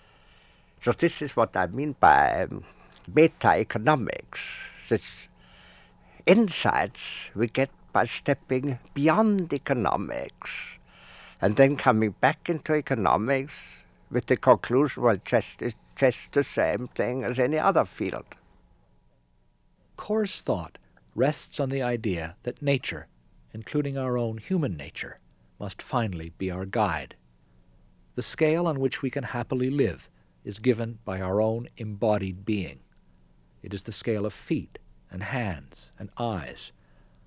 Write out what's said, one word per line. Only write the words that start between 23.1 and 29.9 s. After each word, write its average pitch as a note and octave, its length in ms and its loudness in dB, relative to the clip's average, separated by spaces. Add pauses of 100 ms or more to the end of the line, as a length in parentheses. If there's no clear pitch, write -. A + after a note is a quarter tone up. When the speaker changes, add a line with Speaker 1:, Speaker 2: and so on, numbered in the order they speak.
Speaker 2:
including C#3 440 -4
our B2+ 200 -2
own A2+ 200 -2
human C#3 380 -2
nature, - 440 -14 (400)
must G2+ 220 -10
finally F#2 560 -4
be F#2+ 120 -4
our F#2 160 -4
guide. F#2+ 500 -2 (1000)
The B2 60 -4
scale D#3+ 460 0
on C#3+ 120 -2
which C3+ 220 -2
we C3 80 -4
can C3 140 -6
happily B2+ 460 -4
live B2 400 -2 (340)